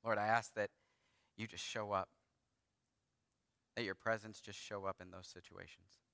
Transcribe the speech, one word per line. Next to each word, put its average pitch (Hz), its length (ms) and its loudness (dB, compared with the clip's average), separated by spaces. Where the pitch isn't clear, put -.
Lord, 110 140 6
I 104 80 4
ask 113 280 4
that 104 160 2
you 110 100 -2
just 101 180 -8
show 107 280 -2
up, 95 160 2
that 117 80 2
your 95 100 0
presence 110 460 0
just - 180 -10
show 101 260 -6
up 95 160 0
in 90 100 -12
those 90 160 -12
situations. - 760 -16